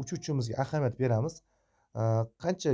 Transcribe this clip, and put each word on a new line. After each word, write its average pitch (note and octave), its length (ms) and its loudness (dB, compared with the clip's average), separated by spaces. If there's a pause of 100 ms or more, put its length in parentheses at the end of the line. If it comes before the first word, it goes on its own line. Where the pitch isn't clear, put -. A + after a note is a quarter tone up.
uch C3+ 160 -6
uchimizga B2+ 460 -2
ahamiyat C3+ 400 0
beramiz. B2 320 2 (600)
Ee, A2 60 -2 (400)
qancha E3+ 320 0